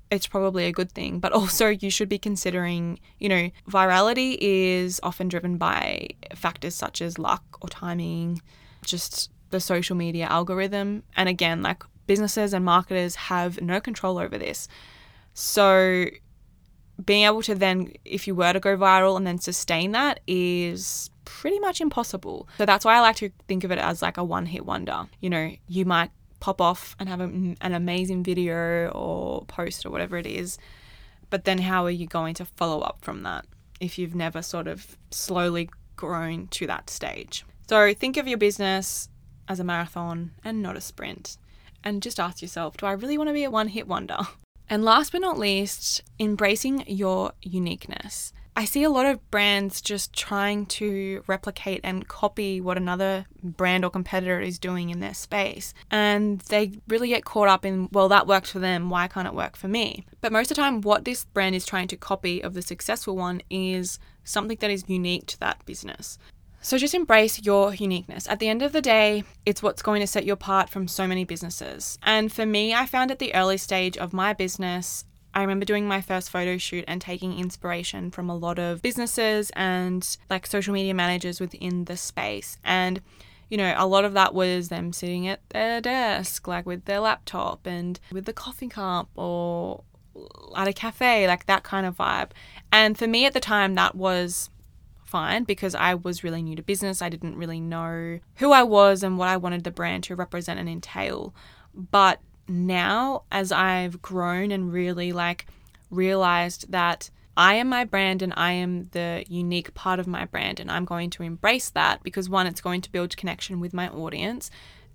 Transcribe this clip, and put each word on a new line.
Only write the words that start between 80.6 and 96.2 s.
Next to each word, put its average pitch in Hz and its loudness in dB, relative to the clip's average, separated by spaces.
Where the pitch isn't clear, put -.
media 190 0
managers 180 0
within 180 -4
the 175 -10
space. - -6
And, 185 2
you 214 -2
know, 190 2
a 190 4
lot 196 6
of 196 -2
that 190 6
was 180 0
them 175 -6
sitting 180 -4
at 196 -8
their 226 0
desk, 233 -2
like, 175 -4
with 180 -8
their 202 0
laptop - -2
and 180 -4
with 185 -8
the 226 -6
coffee 254 -10
cup 185 -4
or 175 -4
at 196 2
a 196 0
cafe, 226 2
like, 180 2
that 196 2
kind 196 -2
of 180 -4
vibe. - 0
And 214 8
for 233 0
me 233 4
at 277 2
the 254 2
time, 202 2
that 185 4
was 180 -2
fine 185 0
because 196 -2
I 180 4
was 175 -6